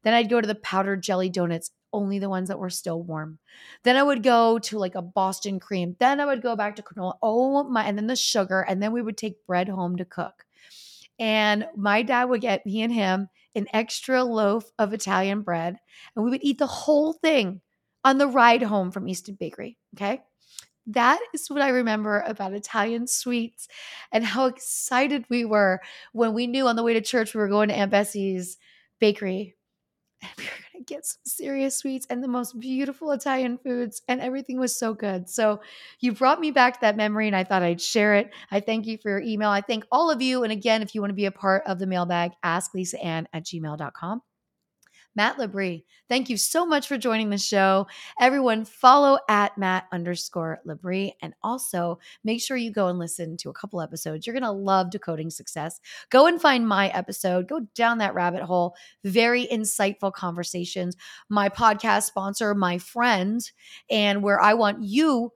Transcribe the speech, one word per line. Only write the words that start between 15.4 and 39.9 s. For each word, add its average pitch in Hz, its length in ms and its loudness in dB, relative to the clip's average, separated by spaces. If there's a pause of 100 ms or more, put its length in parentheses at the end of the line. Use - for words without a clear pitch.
bread, 175 380 -4 (360)
and 214 100 -2
we 247 60 0
would 269 140 -4
eat 277 140 2
the 294 80 2
whole 302 480 2
thing 233 460 2 (440)
on 269 140 6
the 285 100 4
ride 240 340 6
home 196 300 0
from 190 160 -8
Easton 190 260 -10
Bakery, - 440 -12 (180)
okay? 208 240 -4 (680)
That 247 320 2 (160)
is - 160 -8
what 285 120 0
I 277 80 4
remember 214 560 0
about 196 260 -6
Italian 226 560 -4
sweets - 580 -4 (460)
and 226 120 2
how 226 220 0
excited 254 840 -2
we 240 160 0
were 202 360 2 (320)
when 226 220 2
we 240 120 0
knew 254 220 2
on 233 80 2
the 233 80 -2
way 233 80 2
to 226 80 2
church 220 340 -2
we 220 60 -2
were 202 80 2
going 208 220 4
to - 40 -2
Aunt 196 160 0
Bessie's 196 680 0 (420)
bakery. 202 560 0 (640)
And - 160 -16
we - 100 -14
were - 40 -10 (220)
gonna 359 120 -20
get - 220 -12
some - 180 -10
serious 269 520 -4
sweets 262 340 -6
and 247 140 -4
the - 20 -4
most 247 320 -4
beautiful 269 540 -4
Italian 262 440 -2
foods, 247 520 -6
and 254 120 -2
everything 254 380 -6
was 254 180 -2
so 226 160 -4
good. 196 360 -6
So 214 320 0 (400)
you 247 100 0
brought 262 300 2
me 311 100 -2
back 247 240 4
to - 60 -12
that 208 160 2
memory, 214 320 0
and 202 80 0
I 185 80 0
thought 185 180 0
I'd 170 180 0
share 208 360 4
it. 202 140 2 (200)
I 196 80 0
thank 220 300 -4
you 214 100 -8
for 208 120 -4
your 196 100 -2
email. 214 300 0
I 202 100 2
thank 214 320 -4